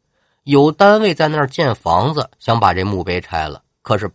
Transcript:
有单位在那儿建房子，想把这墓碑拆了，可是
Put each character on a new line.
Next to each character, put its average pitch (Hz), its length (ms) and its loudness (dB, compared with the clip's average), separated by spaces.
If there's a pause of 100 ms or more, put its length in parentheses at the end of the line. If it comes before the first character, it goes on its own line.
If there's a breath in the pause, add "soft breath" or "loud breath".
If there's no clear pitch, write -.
(440)
有 143 280 4
单 202 300 4
位 208 100 2
在 156 160 0
那 151 120 -4
儿 143 80 0
建 135 260 -2
房 98 400 0
子， 143 240 -6
想 117 220 -2
把 98 120 4
这 90 120 -2
墓 98 200 -4
碑 90 160 -4
拆 80 300 -6
了， 67 140 -16 (180)
可 113 160 -2
是 98 180 -8